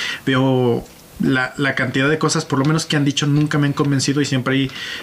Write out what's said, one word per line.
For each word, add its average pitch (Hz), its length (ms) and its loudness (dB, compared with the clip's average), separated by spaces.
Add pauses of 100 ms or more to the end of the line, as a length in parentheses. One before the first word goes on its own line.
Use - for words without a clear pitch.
(280)
veo 131 580 2 (360)
la, 127 360 0
la 135 180 0
cantidad 135 340 0
de 156 80 2
cosas, 156 260 0
por - 160 -2
lo 135 60 2
menos 160 200 0
que 156 120 -2
han 143 80 2
dicho, 143 220 0
nunca 147 320 2
me 143 80 2
han 139 60 0
convencido 143 460 0
y 143 60 0
siempre 131 300 0
hay, 135 160 0 (320)